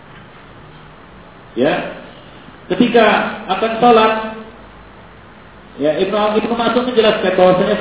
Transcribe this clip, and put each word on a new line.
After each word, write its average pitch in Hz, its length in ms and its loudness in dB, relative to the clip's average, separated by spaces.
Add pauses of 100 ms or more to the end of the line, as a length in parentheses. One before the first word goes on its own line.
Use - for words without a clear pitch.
(1600)
Ya. - 440 -2 (720)
Ketika 240 320 4 (480)
akan 220 200 -4 (120)
salat, 220 280 6 (1600)
ya, 151 240 -2
Ibnu, 208 400 -2
Ibnu 226 160 -2
Mas'ud 233 320 -2
menjelaskan 214 480 0
bahwasanya 185 460 2